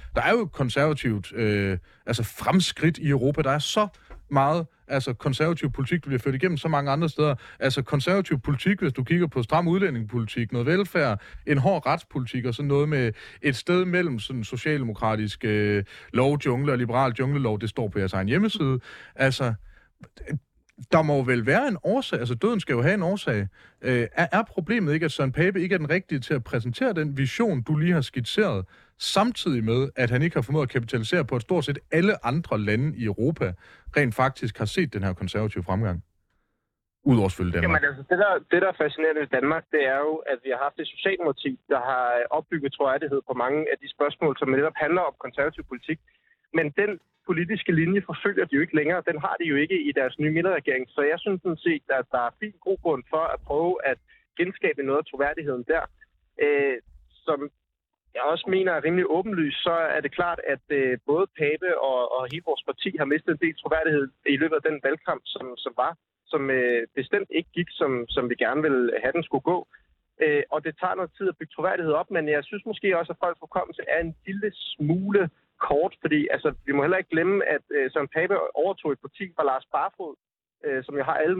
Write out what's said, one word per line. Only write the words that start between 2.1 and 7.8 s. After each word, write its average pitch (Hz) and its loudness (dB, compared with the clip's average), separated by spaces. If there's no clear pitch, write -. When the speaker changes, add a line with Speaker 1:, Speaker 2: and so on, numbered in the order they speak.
Speaker 1:
fremskridt 160 2
i - -2
Europa. 139 2
Der 135 2
er 147 0
så 208 0
meget, 147 2
altså, 135 -2
konservativ 147 0
politik, 143 0
der - -10
bliver 131 0
ført 131 0
igennem 175 0
så 165 -4
mange 143 0
andre 156 2
steder. 151 2
Altså, 131 0